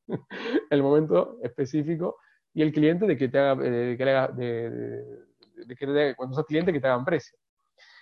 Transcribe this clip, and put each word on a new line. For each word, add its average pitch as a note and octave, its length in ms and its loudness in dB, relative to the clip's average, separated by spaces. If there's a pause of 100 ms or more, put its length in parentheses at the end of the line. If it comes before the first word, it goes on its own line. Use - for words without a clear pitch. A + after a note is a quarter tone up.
<laughs> - 640 -4
El C#3+ 140 2
momento D#3 580 2
específico D3+ 760 -4 (360)
y D#3 80 0
el D3+ 120 2
cliente E3 320 4
de E3+ 100 4
que B2+ 140 0
te C3+ 100 2
haga, C3+ 260 2
eh, B2+ 40 0
de A#2+ 280 -2
que B2+ 80 -2
le C3+ 60 4
haga, C3 220 2
de, A#2 360 -4
de, A#2 960 -12
de A#2+ 100 -14
que C#3 120 -8
le, C#3+ 280 2
cuando B2+ 200 -8
sos D#3 100 -2
cliente E3 280 0
que C#3+ 60 0
te C3 80 0
hagan B2+ 180 0
precio. E3 320 -4 (640)